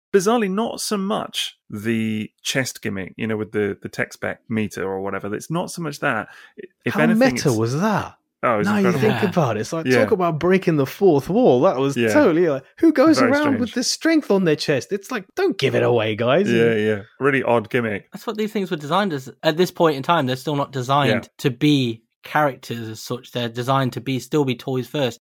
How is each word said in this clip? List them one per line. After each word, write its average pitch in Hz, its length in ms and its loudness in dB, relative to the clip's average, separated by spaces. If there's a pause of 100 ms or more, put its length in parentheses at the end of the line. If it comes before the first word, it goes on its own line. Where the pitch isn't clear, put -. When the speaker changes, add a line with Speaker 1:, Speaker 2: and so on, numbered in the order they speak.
(140)
Speaker 1:
Bizarrely, 202 380 2
not 214 300 -4
so - 160 -4
much - 600 -6 (120)
the 110 600 -4 (140)
chest - 380 -4
gimmick, 98 340 -8
you 113 120 -6
know, 110 100 -4
with 107 160 -8
the, 101 280 -2
the - 80 -10
tech - 220 -8
spec - 380 -10
meter 107 340 -4
or 95 180 -6
whatever. 98 320 -8
It's - 160 -10
not 165 220 -6
so 175 100 -12
much 147 200 -10
that. 117 260 -4 (320)
I-, - 40 -18 (200)
if 120 120 -4
Speaker 2:
How 151 80 2
Speaker 1:
anything, 220 320 4
Speaker 2:
meta 120 140 -2
Speaker 1:
it's 117 80 0
Speaker 2:
was 120 220 -2
that? 170 360 -2 (280)
Speaker 1:
Oh, 123 160 2
it's 196 80 2
Speaker 2:
Now 208 100 2
you 202 80 2
Speaker 1:
incredible. 170 240 2
Speaker 2:
think - 140 0
Speaker 3:
Yeah. 190 60 2
Speaker 2:
about 135 280 0
it, 107 40 -2
it's - 120 -8
like, 165 140 -6
Speaker 1:
Yeah. 123 160 6
Speaker 2:
talk 101 80 2
about 175 280 2
breaking 180 380 2
the 139 80 2
fourth 147 420 2
wall. 175 340 4
That 165 160 4
was 135 200 0
Speaker 1:
Yeah. 117 160 2
Speaker 2:
totally 180 340 4
like, 135 160 -2 (140)
who 330 160 4
goes 302 240 4
Speaker 1:
Very 247 140 4
Speaker 2:
around 285 280 2
with 233 100 -2
Speaker 1:
strange. - 40 -14
Speaker 2:
this - 160 -4
strength 320 400 0
on 196 160 2
their 151 100 2
chest? 147 380 -2
It's 202 160 -8
like, 226 160 -8 (100)
don't 359 220 0
give 113 160 0
it 120 80 2
away, 113 340 0
guys. 131 340 2
Speaker 1:
Yeah, 117 260 4
yeah. 107 260 0 (180)
Really 135 220 2
odd 117 300 2
gimmick. 113 420 -2
Speaker 3:
That's - 140 -18
what 226 100 -6
these 214 160 -4
things 190 160 -4
were 175 80 -4
designed 170 340 -2
as. 135 160 -6 (140)
At 160 160 0
this 180 140 2
point 156 260 2
in 135 60 -6
time, 160 240 0
they're 127 80 0
still 143 200 -4
not 143 160 -2
designed 127 540 0
Speaker 1:
Yeah. - 40 -20 (100)
Speaker 3:
to 147 100 0
be 127 540 0 (200)
characters 120 680 -2
as 110 120 -14
such. - 300 -10
They're 120 180 -4
designed 123 440 -2
to 120 80 -8
be, 131 180 -4
still 147 260 0
be 127 100 -2
toys 131 320 -6
first. 135 340 -4